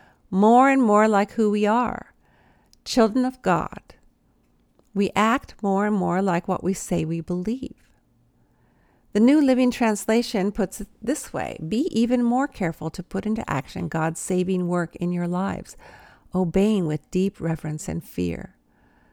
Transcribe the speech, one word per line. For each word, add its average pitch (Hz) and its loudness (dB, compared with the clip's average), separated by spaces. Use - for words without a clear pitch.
more 226 6
and 269 4
more 214 6
like 202 2
who 214 2
we 208 0
are, 226 0
children 226 2
of 254 -8
God. - -4
We 196 -2
act 226 0
more 196 0
and 214 0
more 180 0
like 180 -2
what 185 -4
we 196 -2
say 165 -4
we 165 -4
believe. 185 -8
The 208 2
New 277 6
Living 254 4
Translation 220 0
puts - -6
it - -14
this - -6
way, - -8
"Be 226 -2
even 240 2
more 240 0
careful 165 -6
to - -10
put - -8
into 220 -4
action 165 -6
God's 160 -4
saving 180 -2
work 175 -4
in 175 -4
your 175 -4
lives, 180 -6
obeying 185 2
with 151 -6
deep 190 -2
reverence 160 -6
and 170 -6
fear." - -6